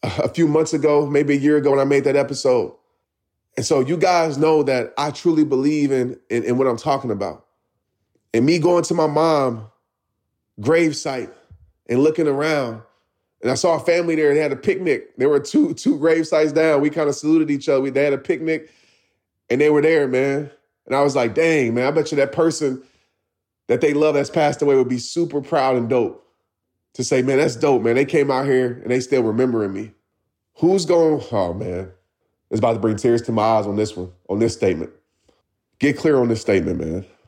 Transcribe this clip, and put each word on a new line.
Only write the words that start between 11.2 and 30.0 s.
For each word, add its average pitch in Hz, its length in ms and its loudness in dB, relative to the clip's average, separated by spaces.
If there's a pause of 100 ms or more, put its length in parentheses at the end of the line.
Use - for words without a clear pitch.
and 123 140 2
looking 156 240 2
around, 139 560 -2 (600)
and 123 80 -2
I 131 40 0
saw 165 220 0
a 143 40 -4
family 170 360 0
there. 147 180 4
They 151 60 2
had 147 120 0
a 135 40 -4
picnic. 180 600 -4
There 131 120 2
were 147 120 2
two, - 340 0
two - 240 -2
grave 160 280 2
sites 156 260 2
down. 156 280 2
We 147 100 0
kinda 151 220 -2
saluted 156 380 2
each 143 180 -2
other. 139 120 2
We, 135 100 -2
they 143 140 2
had 143 80 2
a 135 60 -2
picnic, 160 520 -4 (800)
and 127 120 0
they 151 100 4
were 147 120 4
there, 151 260 2
man. 139 420 -2 (360)
And 135 100 -4
I 143 60 2
was 139 120 0
like, 120 200 0
"Dang, 156 400 2
man, 123 120 0
I 143 40 0
bet 151 200 -2
you 156 60 -2
that 139 160 0
person 160 500 0 (840)
that 117 120 0
they 147 140 2
love 151 200 2
that's 135 160 0
passed 147 320 0
away 143 140 4
would 127 120 2
be 127 100 -2
super 143 420 -4
proud 131 360 0
and 117 120 -2
dope 117 380 -2 (680)
to 127 100 -6
say, 127 180 0
'Man, 135 160 0
that's 143 180 0
dope, 131 260 2
man. 117 140 2
They 135 80 2
came 139 260 0
out 135 160 -2
here 127 360 0
and - 80 -8
they 123 100 0
still 127 220 0
remembering 113 500 0
me.'" 104 200 -12 (680)